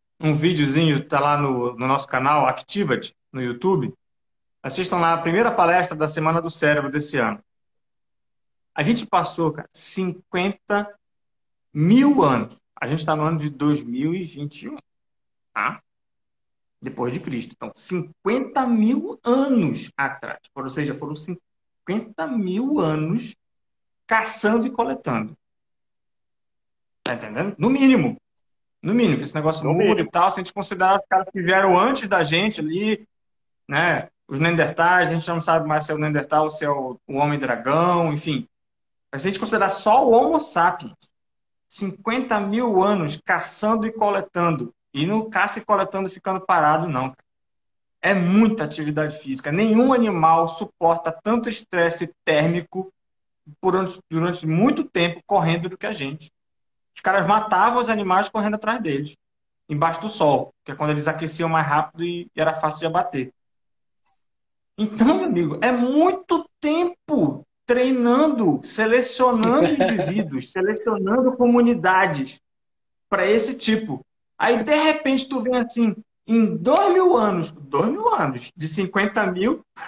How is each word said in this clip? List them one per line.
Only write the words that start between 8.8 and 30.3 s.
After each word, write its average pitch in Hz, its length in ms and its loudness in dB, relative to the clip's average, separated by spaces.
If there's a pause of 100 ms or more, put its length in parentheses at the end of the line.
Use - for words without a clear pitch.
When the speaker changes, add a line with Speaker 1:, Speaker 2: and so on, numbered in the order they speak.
Speaker 1:
gente 226 240 0
passou, 165 460 -2
cara, - 200 -14
cinquenta 196 1200 -6 (760)
mil 175 500 6
anos. 127 340 0 (240)
A 131 60 -6
gente 156 180 -4
tá 156 100 0
no 151 100 -2
ano 160 140 0
de 151 120 -4
dois 139 340 0
mil 131 300 -2
e 185 100 -6
vinte 147 380 -12
e 220 80 -14
um, 302 60 -14 (760)
tá? 104 280 -4 (1000)
Depois 123 300 -6
de - 80 -8
Cristo. - 340 -10
Então, 110 200 -14
cinquenta 233 920 -4
mil 247 560 0
anos 240 720 2
atrás. - 440 -6 (140)
Ou 131 140 -8
seja, 147 240 -4
foram 147 220 -10
cinquenta - 1120 -10
mil 233 540 -2
anos 160 540 -2 (720)
caçando 220 600 0
e 247 40 -4
coletando. 151 640 -4 (1700)
Tá 120 100 -4
entendendo? 117 420 -8
No 190 140 2
mínimo. 262 500 4 (600)
No 165 120 -2
mínimo, 190 240 2
que - 60 -6
esse - 100 -14
negócio 156 300 -2
Speaker 2:
No 143 80 2
Speaker 1:
muda 180 120 0
Speaker 2:
mínimo. 175 240 2
Speaker 1:
e - 20 -14
tal. 180 200 2